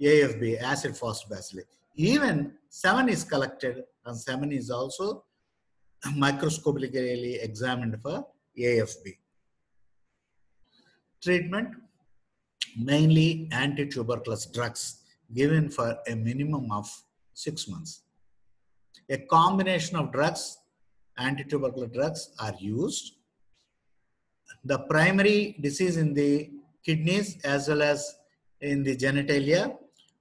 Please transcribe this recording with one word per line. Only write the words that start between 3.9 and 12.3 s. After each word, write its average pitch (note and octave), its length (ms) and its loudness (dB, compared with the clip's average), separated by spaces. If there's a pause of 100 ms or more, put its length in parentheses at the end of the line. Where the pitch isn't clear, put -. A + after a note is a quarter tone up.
and A#2+ 120 -10
semen C3+ 340 -4
is A#2+ 180 -4
also C#3 540 -4 (920)
microscopically C3 1200 0
examined A2+ 680 -4
for F#3+ 240 -6 (320)
A A#2+ 240 2
F G#2 100 -4 (120)
B. F#2+ 100 -16 (2000)
Treatment, F3+ 460 0 (1080)